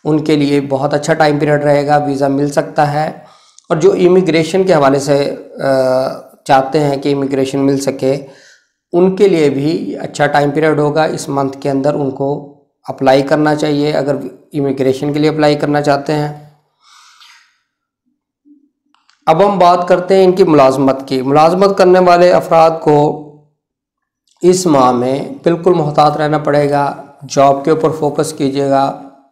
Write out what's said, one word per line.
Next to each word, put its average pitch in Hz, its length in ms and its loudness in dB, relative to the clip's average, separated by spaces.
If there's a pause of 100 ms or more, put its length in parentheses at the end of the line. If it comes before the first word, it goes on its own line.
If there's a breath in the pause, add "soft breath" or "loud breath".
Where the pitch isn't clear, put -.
उनके 151 320 0
लिए 143 240 0
बहुत 139 340 -4
अच्छा 147 200 -2
time 156 240 0
period 147 260 0
रहेगा, 143 320 0
visa 143 320 -2
मिल 139 220 -2
सकता 147 340 -2
है। 147 400 -4 (460 soft breath)
और 170 80 -2
जो 185 160 4
immigration 180 680 2
के 185 80 2
हवाले 143 280 2
से, 143 240 0
अ, 131 1200 -4
चाहते 135 320 2
हैं 143 220 -2
कि 143 100 -2
immigration 135 480 -2
मिल 139 220 2
सके, 135 360 -2 (760 soft breath)
उनके 190 360 2
लिए 160 220 2
भी 156 440 -4
अच्छा - 320 -4
time 147 240 0
period 151 300 0
होगा। 151 260 0
इस - 220 -8
month 139 220 -4 (120)
के 147 60 -4
अंदर 139 260 -2
उनको 139 340 -4 (600)
apply 135 340 2
करना 151 320 0
चाहिए 147 380 -2
अगर 143 280 -4 (340)
immigration 139 580 -2
के 147 60 -4
लिए 151 120 0
apply 147 240 0
करना 147 260 -2
चाहते 143 320 -2
हैं। 147 360 -6 (2750 soft breath)
अब 160 140 2
हम 202 160 2
बात 180 300 2
करते 185 280 2
हैं 190 80 4
इनकी 185 200 4
मुलाजमत 135 640 2
की। 131 140 -4
मुलाजमत 165 560 2
करने 180 200 4
वाले 180 320 4
अफराद 165 420 2
को 156 220 0 (1500)
इस 180 240 2
माह 135 260 4
में 127 440 -4
बिल्कुल 170 380 0
मोहतात 151 420 0
रहना 151 220 -2
पड़ेगा। 143 840 -2
Job 139 400 2
के 165 60 0
ऊपर 151 220 0
focus 147 400 -4
कीजिएगा। 139 720 -2 (260)